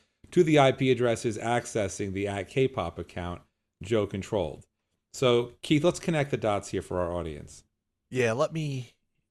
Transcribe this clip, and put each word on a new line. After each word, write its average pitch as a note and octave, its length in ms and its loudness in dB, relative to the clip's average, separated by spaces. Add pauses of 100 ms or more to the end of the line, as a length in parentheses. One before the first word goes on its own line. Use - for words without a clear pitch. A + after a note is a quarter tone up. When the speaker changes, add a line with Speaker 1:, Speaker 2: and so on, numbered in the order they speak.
(320)
Speaker 1:
to F3 100 4
the D#3 180 6
I C3+ 120 8
P C3 200 2
addresses A#2 460 0
accessing G#2+ 760 -2
the G2 140 -4
at G2 200 -6
K C3+ 220 0
pop F2+ 280 -6
account F2 440 -10 (420)
Joe G2+ 240 0
controlled. F#2 580 -4 (480)
So, B2 380 2 (100)
Keith, D3+ 220 2
let's F3 160 2
connect D3+ 320 -2
the B2 60 -2
dots G2+ 320 -2
here F#2+ 120 -4
for F2+ 200 -4
our F2 100 -2
audience. D#2+ 540 -8 (440)
Speaker 2:
Yeah, A#2+ 220 0
let C#3+ 220 0
me C#3+ 400 -6 (380)